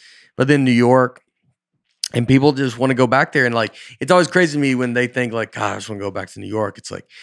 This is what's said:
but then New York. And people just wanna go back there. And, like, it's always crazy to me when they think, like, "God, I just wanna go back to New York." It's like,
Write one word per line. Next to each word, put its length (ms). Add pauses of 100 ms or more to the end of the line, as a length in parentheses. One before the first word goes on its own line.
(360)
but 120
then 160
New 80
York. 500 (920)
And 140
people 240
just 260
wanna 160
go 120
back 260
there. 140
And, 80
like, 200 (240)
it's 140
always 140
crazy 280
to 40
me 160
when 180
they 140
think, 260
like, 200
"God, 200
I 40
just 120
wanna 120
go 100
back 200
to 100
New 60
York." 300
It's 140
like, 160 (160)